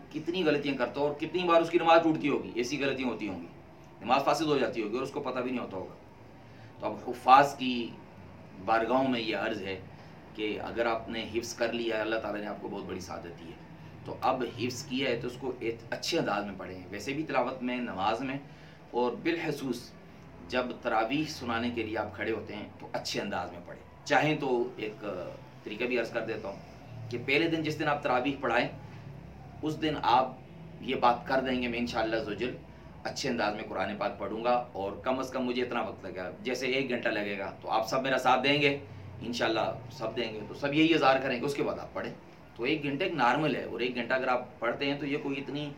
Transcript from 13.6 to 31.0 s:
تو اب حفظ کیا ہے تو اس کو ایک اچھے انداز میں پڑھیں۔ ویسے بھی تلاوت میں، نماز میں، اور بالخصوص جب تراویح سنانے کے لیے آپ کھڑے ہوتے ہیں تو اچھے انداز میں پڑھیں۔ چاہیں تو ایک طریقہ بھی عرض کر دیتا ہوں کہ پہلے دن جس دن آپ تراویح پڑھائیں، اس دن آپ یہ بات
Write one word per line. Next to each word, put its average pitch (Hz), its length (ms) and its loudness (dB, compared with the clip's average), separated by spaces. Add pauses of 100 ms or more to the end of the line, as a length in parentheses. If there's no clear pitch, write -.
تو - 160 -8
اب 127 240 2 (140)
حفظ 117 240 -2
کیا 127 280 0
ہے 117 100 0
تو - 60 -6
اس 123 140 -6
کو 131 200 -4
ایک 113 160 -2 (140)
اچھے - 280 -2
انداز 104 260 0
میں 101 140 -8
پڑھیں۔ 92 320 -10
ویسے 104 220 -6
بھی 151 100 -2
تلاوت 131 400 -2
میں، 123 140 -2
نماز 107 440 0
میں، 135 180 -4 (520)
اور 120 220 2
بالخصوص 147 800 -2 (580)
جب 123 180 0 (160)
تراویح 117 460 2
سنانے 120 420 -2
کے 117 120 -2
لیے 107 160 -2
آپ 104 180 -4
کھڑے 107 160 0
ہوتے 104 240 -4
ہیں 101 120 -10 (100)
تو 92 140 -14
اچھے - 280 -4
انداز 101 320 -4
میں 87 140 -12
پڑھیں۔ - 400 -16
چاہیں 147 340 6
تو 123 360 2
ایک 107 280 -6 (600)
طریقہ 107 200 -4
بھی 123 140 2
عرض 110 120 -2
کر 117 100 -2
دیتا 107 280 -4
ہوں - 260 -12 (360)
کہ 185 160 -4
پہلے 151 220 4
دن 160 140 0
جس 151 160 -2
دن 156 100 0
آپ 143 140 0
تراویح 139 380 2
پڑھائیں، 123 280 2 (960)
اس 151 200 -2
دن 151 200 2
آپ - 300 6 (480)
یہ 127 140 -2
بات 120 320 4